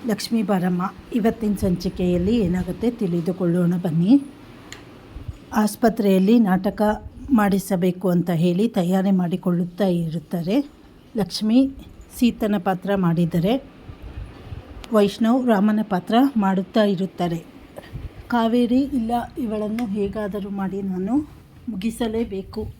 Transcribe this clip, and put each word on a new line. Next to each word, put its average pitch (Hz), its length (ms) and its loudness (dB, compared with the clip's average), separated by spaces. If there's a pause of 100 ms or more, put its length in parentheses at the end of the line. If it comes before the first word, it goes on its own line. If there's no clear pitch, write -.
ಲಕ್ಷ್ಮೀ 220 360 -2
ಬಾರಮ್ಮ. 180 500 0 (220)
ಇವತ್ತಿನ 214 380 0
ಸಂಚಿಕೆಯಲ್ಲಿ 180 840 0
ಏನಾಗುತ್ತೆ 185 540 0
ತಿಳಿದುಕೊಳ್ಳೋಣ 175 840 0
ಬನ್ನಿ. 180 440 4 (1300)
ಆಸ್ಪತ್ರೆಯಲ್ಲಿ 214 880 4
ನಾಟಕ 190 420 2 (500)
ಮಾಡಿಸಬೇಕು 190 800 2
ಅಂತ 175 200 2
ಹೇಳಿ 180 400 2
ತಯಾರಿ 190 420 0
ಮಾಡಿಕೊಳ್ಳುತ್ತಾ 180 760 0
ಇರುತ್ತಾರೆ. 175 840 -2 (480)
ಲಕ್ಷ್ಮಿ 220 540 2 (440)
ಸೀತನ 226 420 0
ಪಾತ್ರ 190 380 0
ಮಾಡಿದರೆ, 175 680 2 (1300)
ವೈಷ್ಣವ್ 226 540 2
ರಾಮನ 214 320 4 (100)
ಪಾತ್ರ 196 260 -2 (220)
ಮಾಡುತ್ತಾ 190 460 2
ಇರುತ್ತಾರೆ. 180 540 -2 (880)
ಕಾವೇರಿ, 240 540 2
"ಇಲ್ಲ, 254 300 -2 (260)
ಇವಳನ್ನು 214 480 -4
ಹೇಗಾದರೂ 202 640 -4
ಮಾಡಿ 196 320 -4
ನಾನು 196 360 -2 (520)
ಮುಗಿಸಲೇಬೇಕು" 220 1000 -6 (120)